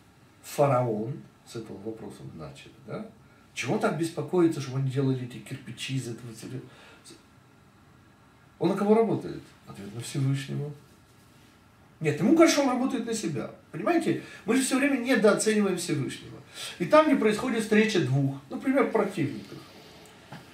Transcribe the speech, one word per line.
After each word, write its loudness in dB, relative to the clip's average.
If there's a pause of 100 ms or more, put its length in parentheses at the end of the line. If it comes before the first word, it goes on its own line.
(440)
фараон, 0 (240)
с -14
этого -12
вопроса -12 (180)
начали, -16 (120)
да? -10 (500)
Чего -2
он -2
так 0
беспокоится, 2
чтобы -6
они 0
делали 0
эти -12
кирпичи -10
из -6
этого -12
цемента? -14 (1900)
Он 4
на 0
кого 4
работает? 0 (240)
Ответ: -14
на -10
Всевышнего. -4 (1300)
Нет, -2
ему 4
кажется, 6
он 2
работает -2
на -4
себя. -6 (220)
Понимаете, 0 (220)
мы 2
же 4
все 2
время 2
недооцениваем 4
Всевышнего. -6 (400)
И -2
там, 8
где 4
происходит 2
встреча 4
двух, 2 (140)
например, 0
противников, -2 (960)